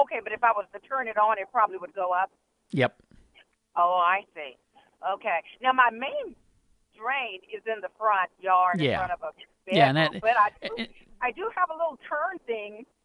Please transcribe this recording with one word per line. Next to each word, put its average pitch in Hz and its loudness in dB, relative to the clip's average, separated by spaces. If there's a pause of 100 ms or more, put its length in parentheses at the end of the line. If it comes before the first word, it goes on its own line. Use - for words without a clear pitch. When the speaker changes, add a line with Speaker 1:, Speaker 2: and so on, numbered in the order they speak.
Speaker 1:
Okay, - -4
but 208 -10
if 214 -6
I 233 6
was 202 -6
to 208 -14
turn 262 -6
it 214 -4
on, 214 2
it 190 -8
probably 202 0
would 175 -14
go 180 -2
up? 185 0 (400)
Speaker 2:
Yep. 123 0 (800)
Speaker 1:
Oh, 175 2
I 180 2 (100)
see. 143 -14 (580)
Okay. 190 -4 (200)
Now, 254 2
my 254 6
main 302 -6 (600)
drain 226 -6 (120)
is 202 -14
in 220 -6
the 185 -10 (100)
front 202 0 (100)
yard 185 2
Speaker 2:
Yeah. 135 2
Speaker 1:
in 90 0
front 180 -4
of - -8
a 156 -10 (400)
Speaker 2:
Yeah, 151 6
and 135 2
Speaker 1:
bedroom, 160 2
Speaker 2:
that, 185 -10
Speaker 1:
but 226 2
I 214 0
do, 220 -10
Speaker 2:
and 226 -6 (320)
Speaker 1:
I 247 -4
do 403 -8
have 359 0
a 320 -10
little 320 -4 (100)
turn 339 -4
thing 214 -10 (180)